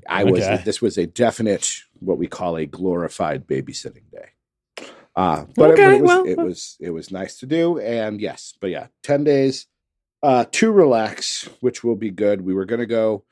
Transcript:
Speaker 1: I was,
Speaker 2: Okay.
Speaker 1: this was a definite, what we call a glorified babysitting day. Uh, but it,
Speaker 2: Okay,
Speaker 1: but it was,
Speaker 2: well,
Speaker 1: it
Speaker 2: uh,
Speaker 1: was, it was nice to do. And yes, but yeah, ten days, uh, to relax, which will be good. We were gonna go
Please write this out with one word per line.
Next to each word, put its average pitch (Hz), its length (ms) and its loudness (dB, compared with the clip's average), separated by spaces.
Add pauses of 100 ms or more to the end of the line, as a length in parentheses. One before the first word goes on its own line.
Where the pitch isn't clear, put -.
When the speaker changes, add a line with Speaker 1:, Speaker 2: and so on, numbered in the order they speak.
Speaker 1:
I 98 160 -2
was, 92 180 2
Speaker 2:
Okay. 98 220 -2
Speaker 1:
this 107 160 -6
was 104 180 -2
a 87 80 0
definite, 107 640 -2 (300)
what 90 180 -2
we 85 80 -4
call 85 300 -6
a 80 100 -4
glorified 82 800 -4
babysitting - 640 -8
day. - 760 -20 (280)
Uh, 80 300 -2 (120)
but - 140 6
it, - 40 8
Speaker 2:
Okay, 403 120 8
Speaker 1:
but 381 80 10
it 415 80 6
was, 349 60 6
Speaker 2:
well, 359 160 4
Speaker 1:
it - 140 -2
Speaker 2:
uh, 339 60 -2
Speaker 1:
was, - 360 -8
it - 100 -10
was 80 200 -10
nice 95 300 -10
to 131 60 -14
do. 165 320 0
And 107 420 -4
yes, - 400 -10
but 98 100 -4
yeah, 80 160 -8 (160)
ten 143 220 0
days, 135 420 0 (560)
uh, 127 300 4
to 226 200 2
relax, 127 760 2 (120)
which 123 240 -4
will 117 120 0
be 107 140 -6
good. 101 300 0
We 92 140 -2
were 95 100 -2
gonna 117 220 -4
go 110 460 0